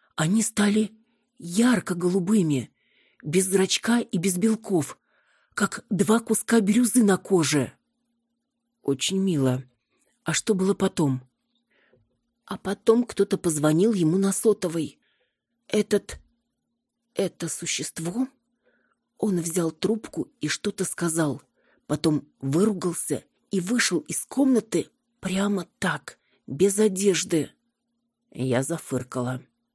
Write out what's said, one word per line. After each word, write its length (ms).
Они 280
стали 500
ярко-голубыми, 1300
без 240
зрачка 540
и 180
без 180
белков, 600
как 340
два 320
куска 400
бирюзы 420
на 140
коже». 560
«Очень 380
мило. 440
А 100
что 200
было 200
потом?» 480
А 80
потом 480
кто-то 320
позвонил 560
ему 240
на 160
сотовый. 640
Этот... 520
это 340
существо, 800
он 200
взял 320
трубку 680
и 80
что-то 380
сказал, 560
потом 400
выругался 840
и 100
вышел 380
из 260
комнаты 640
прямо 480
так, 400
без 320
одежды. 720
Я 320
зафыркала, 800